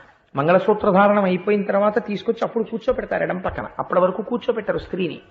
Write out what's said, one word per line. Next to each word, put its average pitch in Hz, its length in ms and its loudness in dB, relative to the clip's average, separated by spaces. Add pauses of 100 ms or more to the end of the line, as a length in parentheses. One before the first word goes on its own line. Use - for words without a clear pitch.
(360)
మంగళసూత్ర 185 540 2
ధారణం 202 340 6
అయిపోయిన 185 380 0
తర్వాత 208 440 0
తీసుకొచ్చి 214 380 -4
అప్పుడు 226 200 -2
కూర్చోపెడతారు 202 580 -4
ఎడం 180 160 -2
పక్కన. 170 280 -6 (120)
అప్పటి 175 220 -2
వరకు 185 220 2
కూర్చోపెట్టారు 226 560 -4
స్త్రీని. 175 400 -6 (120)